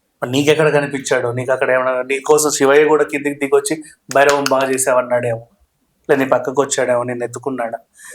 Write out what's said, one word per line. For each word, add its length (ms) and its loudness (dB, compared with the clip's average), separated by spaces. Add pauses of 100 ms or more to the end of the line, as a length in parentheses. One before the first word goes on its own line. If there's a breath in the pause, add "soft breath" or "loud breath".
(240)
మరి 80 -4
నీకెక్కడ 380 2
కనిపించాడు? 580 -2
నీకు 240 -4
అక్కడ 200 0
ఏమైనా, 300 0
నీ 180 -4
కోసం 300 2
శివయ్య 340 4
కూడా 200 2
కిందికి 320 -4
దిగొచ్చి 480 0 (320 loud breath)
భైరవం 340 4
బాగా 200 0
చేసావన్నాడేమో, 800 -2 (600)
లేదా 140 2
నీ 60 -2
పక్కకు 320 0
వచ్చాడేమో, 420 -2
నేను 200 -6
ఎత్తుకున్నాడా? 540 -8 (380 loud breath)